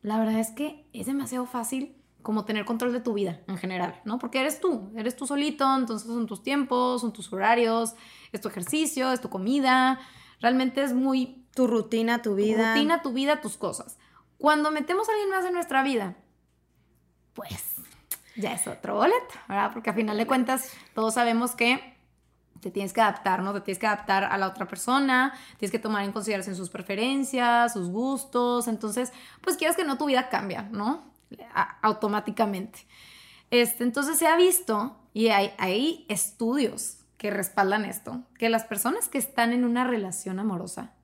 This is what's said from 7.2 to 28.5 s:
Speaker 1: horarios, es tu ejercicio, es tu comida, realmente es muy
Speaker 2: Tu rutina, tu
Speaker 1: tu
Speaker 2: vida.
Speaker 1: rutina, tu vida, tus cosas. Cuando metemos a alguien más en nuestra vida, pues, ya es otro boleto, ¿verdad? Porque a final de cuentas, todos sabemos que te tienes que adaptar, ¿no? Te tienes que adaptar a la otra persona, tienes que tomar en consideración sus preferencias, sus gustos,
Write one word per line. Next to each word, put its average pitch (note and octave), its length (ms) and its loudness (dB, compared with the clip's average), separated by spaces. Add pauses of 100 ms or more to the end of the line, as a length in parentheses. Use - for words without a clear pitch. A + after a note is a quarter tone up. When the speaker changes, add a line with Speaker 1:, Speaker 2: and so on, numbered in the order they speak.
Speaker 1:
horarios, A3+ 640 2 (380)
es - 80 -6
tu - 80 -6
ejercicio, C4 640 -2
es B3 80 0
tu B3 100 -10
comida, B3+ 680 2 (400)
realmente C4 420 2
es C4+ 100 0
muy C4 640 0
Speaker 2:
Tu B3+ 140 4
rutina, A3+ 540 2
tu A3 80 -2
Speaker 1:
tu G3+ 60 2
Speaker 2:
vida. A3 380 4
Speaker 1:
rutina, D4+ 280 4
tu C4+ 100 -4
vida, C#4+ 280 2
tus B3+ 160 -8
cosas. - 400 -8 (420)
Cuando D4+ 340 4
metemos F4+ 360 -2
a A#4 40 2
alguien G#4 180 0
más F#4+ 140 0
en F4+ 100 -2
nuestra E4+ 300 0
vida, G#3+ 320 -2 (1160)
pues, - 300 -10 (720)
ya A3 160 -4
es - 140 -4
otro - 300 -8
boleto, F#4+ 380 2 (140)
¿verdad? G3+ 240 0
Porque A3+ 180 -4
a F#3+ 40 -2
final G#3+ 220 0
de A3 100 0
cuentas, C4 440 0 (240)
todos A3 200 0
sabemos A#3 400 2
que - 420 2 (640)
te F#3+ 100 -8
tienes F#3+ 220 -4
que - 80 0
adaptar, G3 420 2
¿no? G3 100 -2
Te G3+ 80 -4
tienes G3 180 -6
que A3+ 80 -2
adaptar G3+ 380 2
a G3 140 0
la F#3+ 100 2
otra F#3+ 180 -6
persona, C4 680 2 (240)
tienes G3+ 120 -2
que A3+ 80 -2
tomar G#3+ 260 -2
en G3 80 -4
consideración G3 440 -4
sus F3+ 140 -8
preferencias, A#3+ 1040 2
sus F3+ 160 -2
gustos, A#3+ 800 0